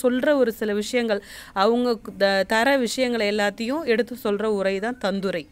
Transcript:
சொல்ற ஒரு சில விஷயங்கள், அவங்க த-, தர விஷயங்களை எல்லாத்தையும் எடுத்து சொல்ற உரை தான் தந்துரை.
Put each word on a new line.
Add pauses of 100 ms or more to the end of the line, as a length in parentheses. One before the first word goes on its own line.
சொல்ற
ஒரு
சில
விஷயங்கள், (320)
அவங்க (300)
த-,
தர
விஷயங்களை
எல்லாத்தையும்
எடுத்து
சொல்ற
உரை
தான்
தந்துரை.